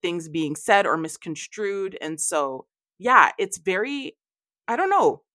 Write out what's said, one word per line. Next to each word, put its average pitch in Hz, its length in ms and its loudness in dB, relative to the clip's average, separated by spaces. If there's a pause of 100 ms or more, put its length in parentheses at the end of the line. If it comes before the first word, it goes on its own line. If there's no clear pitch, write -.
things 170 280 -4
being 151 280 -4
said 202 300 2
or 151 100 2
misconstrued. 190 1040 -8
And 156 180 -8
so, 139 480 -4 (320)
yeah, 220 400 6
it's 180 200 -4
very, 226 580 -4 (500)
I 233 80 -2
don't 370 140 0
know. 339 340 4 (120)